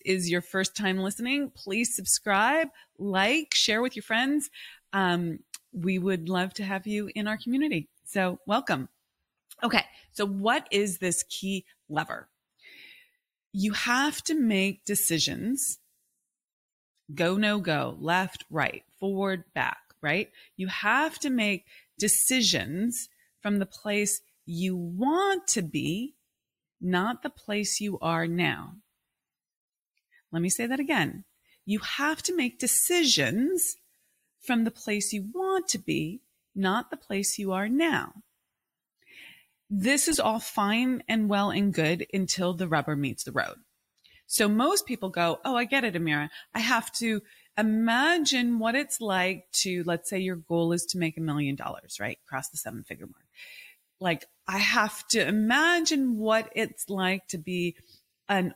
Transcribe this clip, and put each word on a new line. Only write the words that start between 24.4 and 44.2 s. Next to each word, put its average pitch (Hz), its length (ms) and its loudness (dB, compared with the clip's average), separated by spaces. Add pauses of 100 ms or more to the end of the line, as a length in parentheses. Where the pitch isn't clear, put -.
you 180 280 -2
want 285 720 0
to 226 120 0
be, 165 540 -4 (680)
not 185 420 0
the 202 60 -6
place - 500 -4
you 208 220 -4
are 165 260 0
now. 170 500 -2 (1600)
Let 165 80 -2
me 175 80 2
say 240 180 -2
that 269 140 -2
again. 240 440 0 (420)
You 208 140 0
have 294 420 -2
to 359 120 -2
make 254 240 -2
decisions 269 1160 2 (640)
from 233 240 2
the 220 60 0
place 208 420 -4
you 202 180 -4
want 381 380 -2
to 214 100 0
be, 156 440 -4 (320)
not 196 360 0
the 320 60 -10
place - 420 -4
you 196 140 -2
are 190 160 -2
now. 294 460 0 (1500)
This 226 400 2
is 302 100 4
all 226 220 2
fine 226 640 2
and 220 220 2
well 202 220 4
and 202 220 2
good 160 420 2
until 185 400 0
the 175 140 -2
rubber 151 280 0
meets 139 280 -2
the - 80 -12
road. - 240 -2 (720)